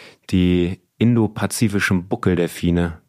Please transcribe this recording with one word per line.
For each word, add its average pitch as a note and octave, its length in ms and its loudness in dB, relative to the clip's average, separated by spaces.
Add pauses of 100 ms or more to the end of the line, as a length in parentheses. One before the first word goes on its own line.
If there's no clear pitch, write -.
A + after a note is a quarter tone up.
(300)
die F2+ 500 2 (160)
indopazifischen G#2 1120 0
Buckeldelfine F2 920 -2 (100)